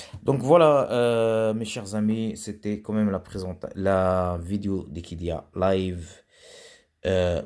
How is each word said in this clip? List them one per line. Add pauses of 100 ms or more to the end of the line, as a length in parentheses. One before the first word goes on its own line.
(240)
Donc
voilà,
euh,
mes
chers
amis,
c'était
quand
même
la
présenta-,
la
vidéo
d'Equidia (100)
Live. (1000)
Euh,